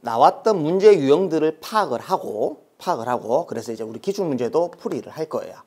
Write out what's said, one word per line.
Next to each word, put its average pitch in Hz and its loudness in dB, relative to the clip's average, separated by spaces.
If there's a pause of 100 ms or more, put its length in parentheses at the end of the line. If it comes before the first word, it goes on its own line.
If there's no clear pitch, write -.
나왔던 156 4
문제 190 6
유형들을 156 2
파악을 160 -2
하고, 156 -4 (140)
파악을 127 -4
하고, 123 -2
그래서 117 -10
이제 110 -8
우리 110 -10
기출 196 -4
문제도 147 -2
풀이를 156 -10
할 156 -8
거예요. 101 -8 (120)